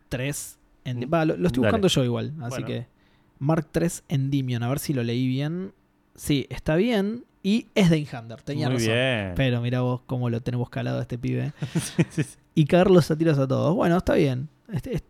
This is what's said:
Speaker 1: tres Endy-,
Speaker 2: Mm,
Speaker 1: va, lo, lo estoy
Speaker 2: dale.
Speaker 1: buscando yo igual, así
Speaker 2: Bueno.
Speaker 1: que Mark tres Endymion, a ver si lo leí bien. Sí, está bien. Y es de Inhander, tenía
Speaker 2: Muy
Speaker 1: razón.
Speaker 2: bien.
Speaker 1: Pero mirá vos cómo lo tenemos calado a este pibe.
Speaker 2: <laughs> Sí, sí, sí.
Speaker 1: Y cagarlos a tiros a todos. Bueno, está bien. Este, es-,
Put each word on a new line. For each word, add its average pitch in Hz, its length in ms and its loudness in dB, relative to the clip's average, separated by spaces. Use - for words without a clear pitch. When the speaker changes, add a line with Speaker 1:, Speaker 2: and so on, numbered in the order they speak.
Speaker 1:
tres 135 480 -8
Endy-, 120 220 -6
Speaker 2:
Mm, 156 80 -2
Speaker 1:
va, 165 100 2
lo, 156 140 2
lo 175 80 0
estoy 127 160 2
Speaker 2:
dale. - 80 4
Speaker 1:
buscando 202 180 2
yo 135 160 2
igual, 120 360 -2
así 120 100 -8
Speaker 2:
Bueno. 110 40 -8
Speaker 1:
que 120 200 -8
Mark 156 340 0
tres 170 360 -2
Endymion, 135 540 0
a 117 60 -2
ver 139 100 -2
si - 140 -6
lo 123 100 0
leí 120 240 0
bien. 156 460 -4
Sí, 143 340 -2
está - 260 -2
bien. 220 480 0
Y 208 340 0
es 185 140 6
de 160 80 4
Inhander, 117 440 -10
tenía 147 260 -2
Speaker 2:
Muy 127 100 2
Speaker 1:
razón. 113 160 2
Speaker 2:
bien. 117 420 0
Speaker 1:
Pero 123 240 2
mirá 123 220 0
vos 123 240 0
cómo 123 240 -2
lo 117 120 -2
tenemos 120 260 -4
calado 123 300 -4
a 123 40 -4
este 120 140 -6
pibe. 127 440 -4
Speaker 2:
<laughs> 135 140 -8
Sí, - 360 -2
sí, 156 140 -4
sí. - 120 -12
Speaker 1:
Y 156 60 6
cagarlos 175 460 6
a 160 80 0
tiros 160 200 2
a 135 80 2
todos. 131 300 0
Bueno, 185 220 2
está - 160 0
bien. 139 340 0
Este, 226 240 -6
es-, - 140 -6